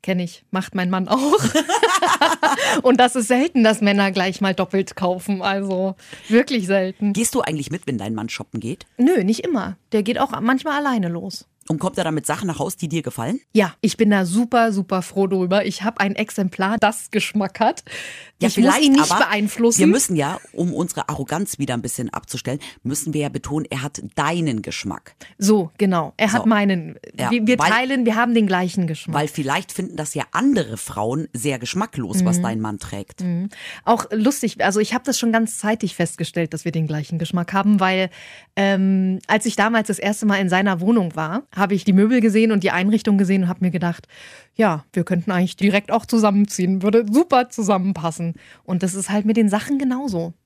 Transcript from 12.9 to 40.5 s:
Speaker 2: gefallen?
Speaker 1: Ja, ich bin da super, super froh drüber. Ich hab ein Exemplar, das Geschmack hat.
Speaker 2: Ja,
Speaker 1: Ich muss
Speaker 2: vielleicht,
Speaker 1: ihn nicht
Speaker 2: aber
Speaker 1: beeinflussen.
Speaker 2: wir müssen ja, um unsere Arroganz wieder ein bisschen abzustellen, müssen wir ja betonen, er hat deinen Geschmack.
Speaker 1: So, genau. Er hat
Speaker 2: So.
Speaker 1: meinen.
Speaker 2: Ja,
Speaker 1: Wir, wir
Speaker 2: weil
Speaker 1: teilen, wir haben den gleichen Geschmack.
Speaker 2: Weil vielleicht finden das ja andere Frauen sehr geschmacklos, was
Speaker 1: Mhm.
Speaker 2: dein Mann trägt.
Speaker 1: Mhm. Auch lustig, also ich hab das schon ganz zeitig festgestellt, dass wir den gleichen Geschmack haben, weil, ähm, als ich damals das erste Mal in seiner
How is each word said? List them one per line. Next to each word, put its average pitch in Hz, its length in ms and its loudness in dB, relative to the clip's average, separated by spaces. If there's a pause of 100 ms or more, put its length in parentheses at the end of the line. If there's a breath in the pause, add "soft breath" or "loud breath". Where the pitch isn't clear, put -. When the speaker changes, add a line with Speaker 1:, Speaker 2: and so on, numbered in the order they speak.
Speaker 2:
gefallen? 156 360 -6 (140)
Speaker 1:
Ja, 196 280 2
ich - 160 0
bin 214 140 4
da 196 140 4
super, 226 480 2
super 190 300 -2
froh 196 260 -2
drüber. 185 380 0
Ich 190 180 -6
hab 233 160 -4
ein 196 160 0
Exemplar, 196 640 -2
das - 340 0
Geschmack 202 480 -2
hat. 233 240 2 (560 loud breath)
Speaker 2:
Ja, 226 80 2
Speaker 1:
Ich - 80 -2
muss 214 160 4
Speaker 2:
vielleicht, 311 140 4
Speaker 1:
ihn 269 80 6
nicht 294 180 6
Speaker 2:
aber 196 140 2
Speaker 1:
beeinflussen. 214 520 2
Speaker 2:
wir 294 80 6
müssen 202 300 4
ja, 147 240 -2 (120)
um 175 220 -2
unsere - 340 -4
Arroganz - 520 -6
wieder 131 140 -2
ein 120 80 -4
bisschen 120 300 -6
abzustellen, - 460 -8 (240 loud breath)
müssen 147 320 -6
wir 151 60 0
ja 143 80 -2
betonen, 143 420 -6
er 131 120 -4
hat - 200 -10 (140)
deinen 156 460 -2
Geschmack. - 520 -10 (240 loud breath)
Speaker 1:
So, 202 400 2
genau. 175 380 0
Er 196 160 0
hat 240 100 0
Speaker 2:
So. 220 60 2
Speaker 1:
meinen. 196 480 0 (200)
Speaker 2:
Ja, - 140 -2
Speaker 1:
Wir, 220 160 2
wir 247 140 4
Speaker 2:
weil 165 100 4
Speaker 1:
teilen, 254 340 2
wir 220 120 2
haben 240 180 2
den 220 140 4
gleichen 180 400 0
Geschmack. 160 260 -6
Speaker 2:
Weil 147 140 0
vielleicht 151 420 -4
finden 185 260 -8
das 151 180 -8
ja 143 180 -4
andere 180 440 0
Frauen 117 580 -4
sehr 131 260 -4
geschmacklos, 131 640 -4
was 175 140 2
Speaker 1:
Mhm. 175 40 0
Speaker 2:
dein 113 180 -2
Mann 110 200 -4
trägt. - 420 -12
Speaker 1:
Mhm. 180 260 -4 (360 loud breath)
Auch 226 260 2
lustig, 220 540 0
also 196 160 2
ich 214 120 0
hab 247 120 -4
das - 160 -2
schon 233 100 0
ganz 226 280 0
zeitig 214 360 -2
festgestellt, 165 580 -4
dass 156 120 -8
wir 165 80 -4
den 160 160 -2
gleichen 151 320 -4
Geschmack 175 320 -4
haben, 196 260 4
weil, 185 320 2 (460 loud breath)
ähm, 190 720 2
als 214 180 2
ich 214 80 -2
damals 220 340 2
das 202 120 -2
erste 208 260 -2
Mal 202 140 4
in 190 80 0
seiner 185 320 2